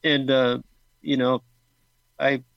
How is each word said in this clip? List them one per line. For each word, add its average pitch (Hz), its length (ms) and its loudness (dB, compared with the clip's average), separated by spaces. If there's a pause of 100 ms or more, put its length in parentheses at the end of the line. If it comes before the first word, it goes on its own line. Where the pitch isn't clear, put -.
And, 143 260 0
uh, 127 300 2 (420)
you 143 160 -2
know, 127 240 0 (800)
I 135 240 -2 (120)